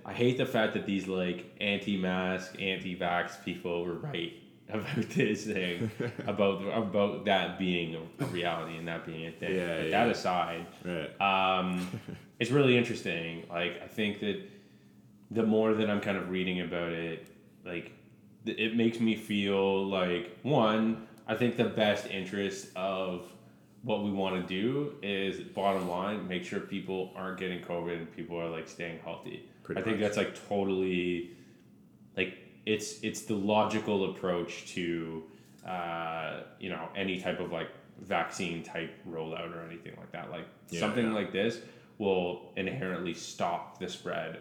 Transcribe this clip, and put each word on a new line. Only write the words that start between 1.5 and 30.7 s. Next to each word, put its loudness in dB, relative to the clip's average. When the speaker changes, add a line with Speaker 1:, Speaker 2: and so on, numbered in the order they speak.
Speaker 1:
anti-mask, 0
anti-vax 0
people -2
were -2
right -4
<laughs> -20
about -2
this 2
thing, 0
Speaker 2:
<laughs> -6
Speaker 1:
about, 4
about 2
that 2
being 0
a, -6
a -2
reality -2
and -6
that -6
being -6
a -8
thing." -2
Speaker 2:
Yeah, 0
Speaker 1:
But -2
Speaker 2:
yeah. 0
Speaker 1:
that 6
aside, 0
Speaker 2:
Right. -4
Speaker 1:
um, 2
Speaker 2:
<laughs> -10
Speaker 1:
it's 0
really 8
interesting. 0
Like, -2
I -12
think -2
that 0
the 2
more 6
that 4
I'm 2
kind 0
of -4
reading 2
about -2
it, -6
like, -8
th-, -2
it 2
makes 4
me 4
feel 4
like, 0
one, 4
I 0
think 2
the 4
best 2
interest -4
of -2
what 0
we 0
wanna 2
do 0
is, -2
bottom 0
line, -2
make -2
sure -4
people -4
aren't -6
getting -4
covid -2
and -8
people -6
are, -2
like, -6
staying -8
healthy. -10
Speaker 2:
Pretty -4
Speaker 1:
I -2
think 2
Speaker 2:
much. 2
Speaker 1:
that's, 2
like, -2
totally, 2